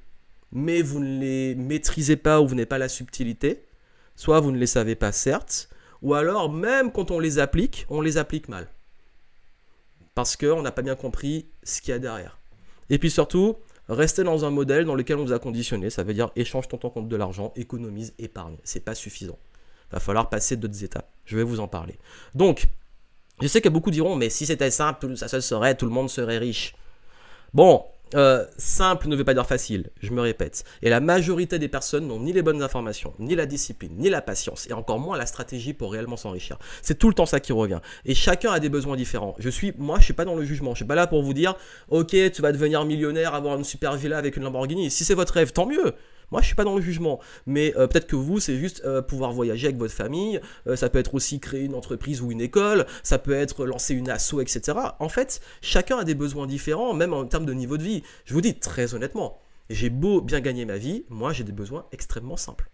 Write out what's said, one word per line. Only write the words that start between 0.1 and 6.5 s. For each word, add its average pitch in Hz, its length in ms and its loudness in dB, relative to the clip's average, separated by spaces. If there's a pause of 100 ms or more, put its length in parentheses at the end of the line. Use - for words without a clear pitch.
mais 165 300 0
vous 143 180 -2
ne 135 200 -2
les 131 360 -2
maîtrisez 147 640 0
pas 151 240 4
ou 147 60 6
vous 131 80 -2
n'avez 120 100 0
pas 135 140 -4
la 127 100 -2
subtilité, 131 720 -4 (540)
soit 156 240 4
vous 143 100 2
ne 127 60 0
les 123 100 2
savez 113 280 2
pas, 104 180 0
certes, - 560 -2 (320)
ou 143 140 2
alors 165 360 2